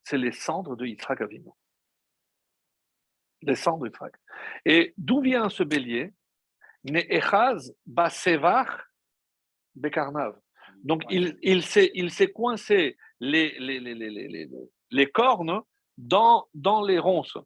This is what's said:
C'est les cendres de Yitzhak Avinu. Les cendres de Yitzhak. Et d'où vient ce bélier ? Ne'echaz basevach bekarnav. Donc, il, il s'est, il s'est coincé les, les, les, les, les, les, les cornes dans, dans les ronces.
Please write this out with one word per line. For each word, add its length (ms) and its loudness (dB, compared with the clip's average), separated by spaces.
C'est 120 -4
les 160 0
cendres 420 -8
de 120 -8
Yitzhak 340 -8
Avinu. 300 -10
Les 120 0
cendres 300 -2
de 40 -6
Yitzhak. 260 -14
Et 320 4
d'où 240 0
vient 300 0
ce 120 -4
bélier ? 520 -4
Ne'echaz 880 0
basevach 1000 0
bekarnav. 640 -6
Donc, 280 -2
il, 320 0
il 200 4
s'est, 300 4
il 180 -4
s'est 220 2
coincé 640 0
les, 380 0
les, 220 -6
les, 140 -10
les, 160 -8
les, 180 -10
les, 200 -12
les 200 4
cornes 500 2
dans, 580 4
dans 280 2
les 160 2
ronces. 480 0